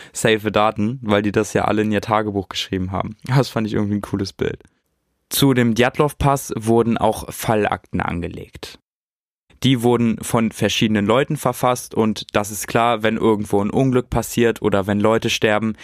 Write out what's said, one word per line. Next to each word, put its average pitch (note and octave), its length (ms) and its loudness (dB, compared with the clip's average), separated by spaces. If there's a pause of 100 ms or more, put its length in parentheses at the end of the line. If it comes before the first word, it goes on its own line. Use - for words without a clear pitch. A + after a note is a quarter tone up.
(140)
safe A2 380 0
Daten, G#2+ 500 0
weil G#2 220 2
die G#2 80 0
das G#2 220 0
ja G2 120 0
alle G#2+ 160 0
in G#2+ 100 0
ihr G2+ 100 0
Tagebuch G#2+ 480 -2
geschrieben F#2 420 -6
haben. F#2+ 340 -6
Das B2+ 240 2
fand A2 160 -2
ich G#2+ 80 -4
irgendwie G#2 220 0
ein G2+ 60 -2
cooles G2 300 -4
Bild. - 280 -6 (680)
Zu C#3 260 4
dem A#2+ 180 4
Djatlov-Pass C#3 840 0
wurden A2+ 440 2
auch - 340 -2
Fallakten G2+ 680 -2
angelegt. - 800 -8 (840)
Die B2 200 2
wurden A#2 380 2
von A2+ 300 0
verschiedenen G#2+ 540 0
Leuten C#3 320 0
verfasst B2 560 -2
und A2 400 -2
das G#2 160 -2
ist G#2 180 -10
klar, A#2 360 2
wenn A2+ 140 0
irgendwo G2+ 460 0
ein G#2 60 -2
Unglück B2+ 400 0
passiert A2+ 540 0
oder G2+ 240 0
wenn G#2 120 0
Leute A2 300 2
sterben, G#2+ 540 0